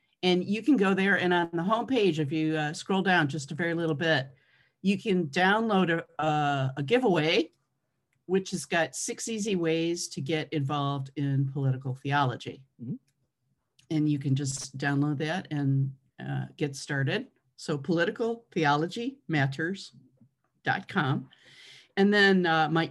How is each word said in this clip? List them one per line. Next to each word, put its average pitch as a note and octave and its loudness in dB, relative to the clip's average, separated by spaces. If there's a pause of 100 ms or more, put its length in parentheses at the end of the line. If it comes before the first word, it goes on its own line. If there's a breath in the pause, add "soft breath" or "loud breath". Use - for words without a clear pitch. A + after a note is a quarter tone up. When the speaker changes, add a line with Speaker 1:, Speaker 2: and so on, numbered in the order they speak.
(240)
Speaker 1:
And F3+ 2
you G#3+ -2
can C#4 4
go F#3+ 4
there, F#3+ 2
and F3+ 2
on E3+ 2
the E3+ -2
homepage, G#3+ 2
if D3 -2
you, D#3 0
uh, D3+ -2
scroll F#3+ -2
down F3+ 4
just D3 -6
a D#3 -8
very E3+ -2
little E3 0
bit, D#3 0 (540 soft breath)
you G3 2
can F#3 0
download F#3+ 2
a, E3 0 (200)
a, C#3+ 0
a D3 -4
giveaway, F3+ 2 (760)
which F#3+ -2
has F3+ -6
got E3 -2
six - -8
easy G#3+ -2
ways E3 0
to - -10
get D#3 -4
involved C#3 -2
in C#3 0
political C3 -2
theology. C3+ -2 (220)
Speaker 2:
Mm-hmm. D3 -8 (960)
Speaker 1:
And D3+ 2
you C#3+ 0
can C#3 0
just C3+ -6
download C#3+ 0
that D#3+ -4
and, C3+ 0 (260)
uh, C3 -6 (120)
get C#3 -4
started. D3+ -4 (280)
So D3+ -6
politicaltheologymatters E3+ -2 (720)
dot - -4
com. C#3+ -2 (680 loud breath)
And G3+ 6
then, G3 6
uh, D#3+ 4
my E3 2